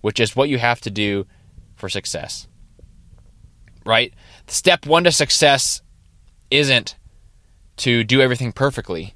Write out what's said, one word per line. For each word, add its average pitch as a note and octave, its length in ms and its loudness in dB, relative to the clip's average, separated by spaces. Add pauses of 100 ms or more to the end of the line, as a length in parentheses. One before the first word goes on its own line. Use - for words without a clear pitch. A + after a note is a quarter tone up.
which - 180 -4
is A2 160 0
what C#3 140 2
you B2+ 100 -2
have A#2+ 220 0
to G#2+ 100 -8
do G2+ 340 -2 (500)
for F#2+ 140 -12
success, - 580 -10 (1400)
right? A2+ 280 2 (340)
Step - 380 0
one D#3+ 180 4
to F3 80 4
success - 680 2 (720)
isn't C3+ 440 0 (800)
to A#2 260 0
do B2+ 180 2
everything B2 300 0
perfectly. G2 640 -6